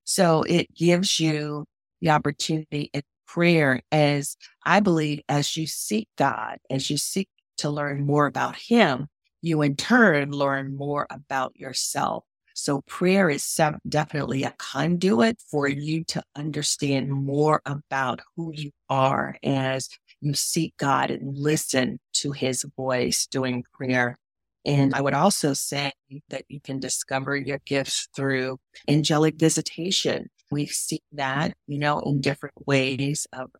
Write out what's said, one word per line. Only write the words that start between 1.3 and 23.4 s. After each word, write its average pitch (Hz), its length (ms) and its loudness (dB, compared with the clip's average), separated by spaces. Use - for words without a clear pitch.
the 170 80 2
opportunity 151 800 0
in 143 120 -4
prayer, 160 560 4
as 143 420 2
I 180 160 6
believe, 156 480 2
as 147 260 0
you 160 120 -4
seek - 500 -4
God, 117 400 0
as 135 200 -2
you 147 80 -2
seek - 320 -4
to 147 100 -2
learn 143 360 -2
more 147 200 4
about 131 320 -2
him, 151 500 2
you 160 200 0
in 139 160 2
turn 165 540 4
learn 139 440 -2
more 143 340 -4
about 135 460 -6
yourself. - 680 -6
So 139 320 -2
prayer 185 420 2
is 143 140 -2
some, 151 340 0
definitely 139 560 -2
a 127 140 -4
conduit 180 840 0
for 143 300 -2
you 151 360 -4
to - 180 -6
understand 143 760 -2
more 143 540 2
about 135 540 -4
who 165 180 -6
you 147 180 -10
are 135 540 2
as 135 440 -2
you 147 140 -2
seek - 440 -2
God 135 340 2
and 139 260 -8
listen 139 600 0
to - 180 -2
his 131 340 -4
voice 127 520 -2
during 127 440 -2